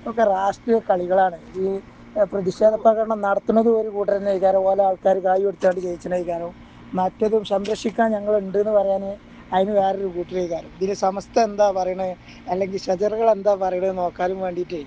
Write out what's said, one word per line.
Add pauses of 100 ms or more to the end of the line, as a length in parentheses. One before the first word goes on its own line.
ഇതൊക്കെ (100)
രാഷ്ട്രീയ (140)
കളികളാണ്. (220)
ഈ, (540)
ഏ,
പ്രതിഷേധ (100)
പ്രകടനം
നടത്തുന്നത്
ഒരു
കൂട്ടർ
തന്നെ
ഇരിക്കാരോ, (100)
ഓല
ആൾക്കാർ
കായ്
കൊടുത്താണ്ട്
ജയിച്ചിരിക്കാരോ, (500)
മറ്റതും (100)
സംരക്ഷിക്കാൻ
ഞങ്ങളുണ്ട്
എന്ന്
പറയാൻ (520)
അതിന്
വേറൊരു
കൂട്ടർ
ഇരിക്കാരോ.
ഇതിൽ (120)
സമസ്ത (120)
എന്താ (120)
പറയണേ, (420)
അല്ലെങ്കിൽ
ഷജറുകൾ
എന്താ (100)
പറയണേ (100)
നോക്കാനും
വേണ്ടിയിട്ടേ